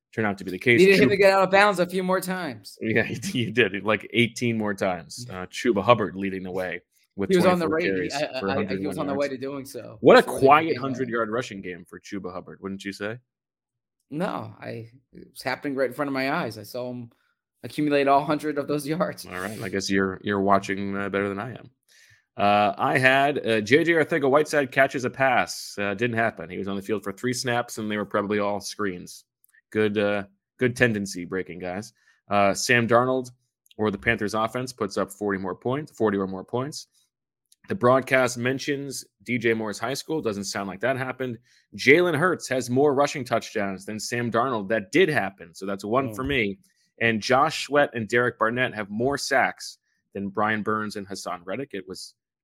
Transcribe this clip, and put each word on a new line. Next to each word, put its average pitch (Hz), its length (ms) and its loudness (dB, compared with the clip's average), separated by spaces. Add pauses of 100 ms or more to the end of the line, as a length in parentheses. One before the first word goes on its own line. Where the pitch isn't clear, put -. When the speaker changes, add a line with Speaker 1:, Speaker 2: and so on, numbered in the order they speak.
(140)
Speaker 1:
turn 110 120 -2
out 98 120 -2
to 95 60 -12
be 90 60 -10
the 92 80 -6
case. 120 220 4
Speaker 2:
Needed 190 200 8
him 208 80 8
Speaker 1:
Chuba 208 40 0
Speaker 2:
to 196 40 2
get 190 160 6
out 196 100 4
of 185 80 2
bounds 196 300 4
a 175 60 0
few 185 160 -4
more 185 180 0
times. 170 640 -8
Speaker 1:
Yeah, 110 200 2
<laughs> - 20 0
he, 101 100 -8 (300)
he 98 60 -6
did, 101 340 2
like, 107 280 0
eighteen 117 460 0
more 104 160 -2
times. 95 560 -6
Uh, 92 160 -10
Chuba 101 360 0
Hubbard 107 340 4
leading 95 260 -4
the 92 80 -8
way 90 320 -6 (340)
with 98 140 -2
Speaker 2:
He 190 60 6
was 175 100 6
on 180 120 4
the 165 80 -2
Speaker 1:
twenty-four 175 280 -2
Speaker 2:
radio. 185 160 -2
Speaker 1:
carries - 40 -8 (200)
Speaker 2:
I, 131 60 -8
Speaker 1:
for 190 100 -2
Speaker 2:
I, - 40 0
I, - 40 0
he 101 60 -2
Speaker 1:
a - 40 -8
hundred - 120 -4
one 147 80 -4
Speaker 2:
was - 100 -6
on 151 80 -4
the 139 80 -4
Speaker 1:
yards. 139 60 -2
Speaker 2:
way 143 80 -2
to 135 100 -10
doing 135 280 -10
so 113 340 -14
Speaker 1:
What 180 180 10
a - 40 8
Speaker 2:
before - 180 -4
the 135 60 8
Speaker 1:
quiet 151 260 8
Speaker 2:
game 127 80 -6
Speaker 1:
hundred 131 220 -4
Speaker 2:
ended. 123 120 -6
Speaker 1:
yard 113 160 -2
rushing 110 320 -6
game 90 220 -12
for - 160 -18
Chuba 90 320 -10
Hubbard, 82 280 -14
wouldn't 98 240 -10
you 101 80 -8
say? 104 260 -8 (920)
Speaker 2:
No, 131 500 -8
I, 117 280 -12 (260)
it - 160 -20
was - 120 -20
happening 131 320 -6
right 131 140 0
in 120 60 -14
front 143 140 -4
of 139 40 -6
my 135 200 -2
eyes. 131 260 -4
I 104 60 -14
saw 123 260 -10
him 123 200 -12 (520)
accumulate 143 460 0
all 139 160 6
hundred 147 340 -2
of 135 100 -4
those 147 180 -4
yards. 156 400 -4
Speaker 1:
All 92 140 -10
right, 98 220 -6
I 95 60 -6
guess 95 200 -2
you're, 95 340 0
you're 101 180 0
watching, 98 560 2
uh, 101 120 -6
better 98 200 -2
than 98 100 -6
I 120 140 -8
am. - 180 -18 (640)
Uh, 104 420 4
I 135 200 2
had, 135 480 4
uh, 110 140 2
J 127 240 6
J 165 80 4
Arcega-Whiteside 147 800 2
catches 135 320 2
a 123 60 -2
pass. 123 680 0
Uh, 101 160 -2
didn't 113 220 -2
happen. 110 340 -2
He 92 80 -10
was 98 100 -6
on 101 80 -4
the 98 60 -6
field 104 220 -4
for 101 80 -6
three 127 220 -4
snaps, 120 440 -4
and 107 120 -6
they 107 60 -4
were 101 100 -4
probably 104 320 -2
all 101 220 -2
screens. 90 640 -8 (460)
Good, 107 280 0
uh, 101 260 0 (340)
good 123 180 0
tendency 101 480 0
breaking, 90 340 -6
guys. 90 340 -8 (360)
Uh, 101 260 4
Sam 120 340 2
Darnold 127 420 2 (480)
or 107 120 0
the 98 80 -4
Panthers 107 360 -2
offense 123 380 -4
puts 101 260 -6
up 98 120 -2
forty 101 280 -4
more 92 160 -6
points, 139 380 -6
forty 107 240 0
or 98 100 -2
more 92 180 -10
points. 135 420 -8 (840)
The 110 60 -4
broadcast 127 640 2
mentions 135 680 -4 (200)
D 120 120 -2
J 113 160 2
Moore's 110 260 -4
high 123 160 -4
school. 156 280 -6
Doesn't 101 220 -2
sound 98 240 -6
like 92 120 -10
that 127 160 0
happened. 127 400 -6 (400)
Jalen 151 400 6
Hurts 165 320 0
has 127 220 -2
more 139 240 4
rushing 143 320 0
touchdowns 101 580 -4
than 107 160 -8
Sam 120 320 -4
Darnold. 113 360 0
That 110 220 -2
did 170 200 4
happen, 98 440 -4
so 95 120 -12
that's 101 180 -6
one 123 240 0
Speaker 2:
Oh. 110 60 -10
Speaker 1:
for 131 100 -6
me. 117 340 -2 (440)
And 113 200 2
Josh 139 440 2
Sweat 143 260 2
and 113 160 -6
Derek 120 300 0
Barnett 120 360 0
have 107 140 -8
more 120 300 -2
sacks - 580 -2 (380)
than 98 160 -6
Brian 107 320 0
Burns 107 340 -4
and 98 100 -10
Hassan 90 380 -10
Reddick. 110 280 -8
It 95 160 -10
was, - 260 -14 (300)